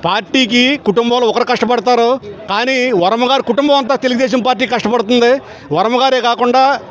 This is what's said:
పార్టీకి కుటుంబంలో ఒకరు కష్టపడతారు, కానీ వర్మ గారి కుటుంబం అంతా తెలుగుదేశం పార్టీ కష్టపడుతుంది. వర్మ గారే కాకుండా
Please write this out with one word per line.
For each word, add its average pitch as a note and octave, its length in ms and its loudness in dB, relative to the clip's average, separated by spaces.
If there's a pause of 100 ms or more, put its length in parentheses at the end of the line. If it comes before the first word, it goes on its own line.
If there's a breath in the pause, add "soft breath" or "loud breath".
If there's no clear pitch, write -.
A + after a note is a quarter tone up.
పార్టీకి B3 800 0
కుటుంబంలో A#3 420 0
ఒకరు G#3+ 160 0
కష్టపడతారు, A#3 760 0 (300)
కానీ B3 420 -2
వర్మ A3+ 400 0
గారి C4+ 120 0
కుటుంబం C#4 320 0
అంతా C4+ 200 0
తెలుగుదేశం B3+ 440 0
పార్టీ A#3+ 260 -2
కష్టపడుతుంది. A#3 760 0 (360 loud breath)
వర్మ A3+ 260 0
గారే C4 200 2
కాకుండా A#3+ 580 2 (120)